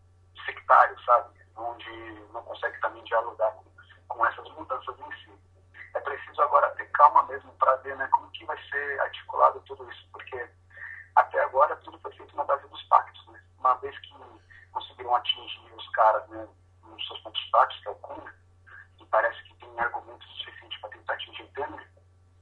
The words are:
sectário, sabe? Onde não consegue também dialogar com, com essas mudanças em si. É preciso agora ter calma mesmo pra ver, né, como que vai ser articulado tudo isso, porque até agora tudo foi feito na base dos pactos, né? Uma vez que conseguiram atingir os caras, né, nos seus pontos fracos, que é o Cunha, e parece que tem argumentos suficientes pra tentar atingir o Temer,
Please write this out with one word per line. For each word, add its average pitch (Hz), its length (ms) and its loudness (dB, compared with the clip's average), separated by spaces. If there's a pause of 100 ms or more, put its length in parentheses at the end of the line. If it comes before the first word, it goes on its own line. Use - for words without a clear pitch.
(440)
sectário, - 600 4
sabe? 120 240 4 (280)
Onde 117 320 -10 (440)
não 117 100 -10
consegue - 380 -8
também 113 240 -4
dialogar 110 480 0
com, - 120 -18 (440)
com - 180 -2
essas - 240 -6
mudanças - 480 -10
em - 140 -16 (100)
si. - 80 -20 (640)
É - 60 -4
preciso - 420 -4
agora 147 340 4
ter - 140 -8
calma 147 340 8
mesmo - 340 -10
pra - 180 4
ver, 135 200 -8
né, - 160 -4
como - 180 2
que - 140 -16
vai - 140 -6 (120)
ser 143 300 -4
articulado - 680 0
tudo - 240 -14
isso, - 220 -18
porque - 240 -14 (800)
até - 280 4
agora 147 340 4
tudo - 240 -20
foi - 120 -14
feito - 240 -20
na 294 80 -2
base - 240 -4
dos - 160 -16
pactos, - 440 2
né? - 120 -20 (180)
Uma 127 180 2
vez 139 240 -10
que - 140 -20 (560)
conseguiram - 440 -6
atingir - 600 -4
os - 160 -18
caras, 110 380 4
né, 110 180 -12 (380)
nos - 220 -14
seus 104 140 -12
pontos - 200 -10 (100)
fracos, 120 300 4
que - 80 -16
é - 20 -6
o 98 40 -8
Cunha, - 400 -14 (680)
e - 60 -20
parece - 380 0
que - 100 -20
tem 120 260 -12
argumentos - 460 -8 (100)
suficientes - 440 -14
pra - 100 -12
tentar - 240 -8
atingir - 300 -14
o - 100 -20
Temer, 151 340 -10 (520)